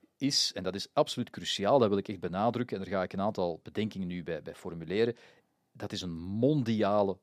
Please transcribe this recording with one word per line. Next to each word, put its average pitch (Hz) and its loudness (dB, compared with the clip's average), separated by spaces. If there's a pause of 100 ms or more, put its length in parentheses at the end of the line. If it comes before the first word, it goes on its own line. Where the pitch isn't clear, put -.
(160)
is, - 0
en 98 -6
dat 92 -2
is 98 -8
absoluut 139 0
cruciaal, 98 2
dat 113 8
wil 98 4
ik 98 -2
echt 95 -8
benadrukken, 110 0
en 95 -6
daar 90 -6
ga 95 2
ik 90 -4
een 98 -4
aantal 95 -2
bedenkingen 98 -4
nu 87 -6
bij, 78 -6
bij 80 -12
formuleren, 92 -2 (560)
dat - -8
is 98 -6
een 87 -6
mondiale 104 2